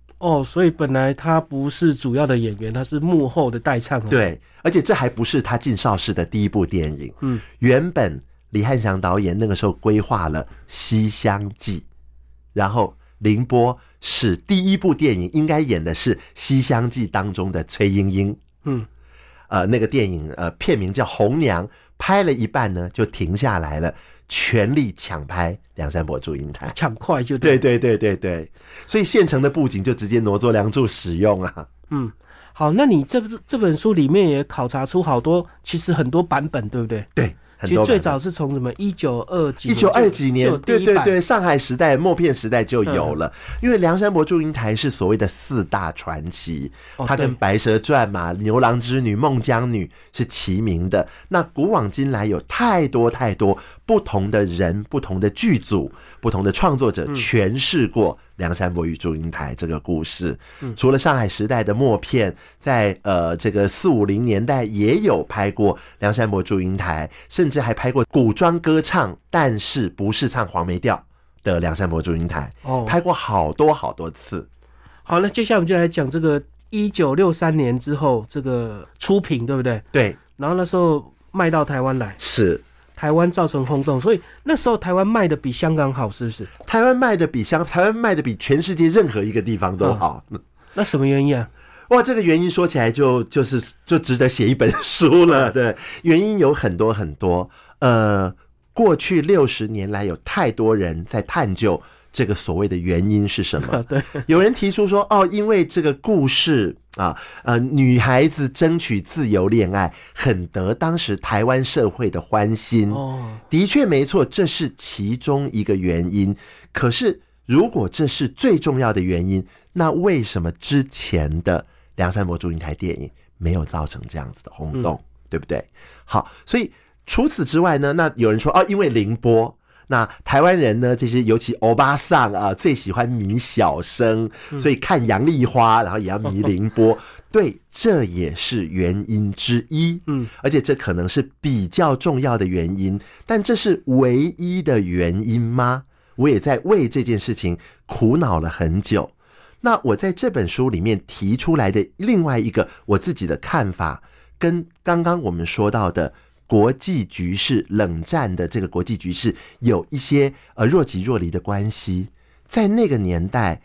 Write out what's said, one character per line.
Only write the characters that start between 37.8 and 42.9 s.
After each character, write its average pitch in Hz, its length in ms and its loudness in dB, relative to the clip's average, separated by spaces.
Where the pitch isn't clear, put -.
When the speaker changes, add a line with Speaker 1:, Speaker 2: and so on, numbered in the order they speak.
Speaker 1:
最 220 140 4
早 151 200 -2
是 175 120 -6
从 147 220 -4
什 139 80 -4
么 123 140 -4
一 202 180 -4
九 127 300 -4
二 165 300 -2
几 - 160 -8
年 220 80 0
Speaker 2:
一 - 40 0
九 202 80 6
二 220 220 4
几 135 200 0
年， 127 180 2
Speaker 1:
就 - 40 4
有 143 60 -2
第 240 140 -2
一 226 40 6
版。 190 80 2
Speaker 2:
对， 202 100 6
对， 151 100 4
对， 180 60 2
上 208 220 2
海 156 160 4
时 127 180 -4
代、 147 200 4
默 170 180 2
片 170 180 2
时 113 160 -6
代 117 140 2
就 110 220 0
有 76 320 -2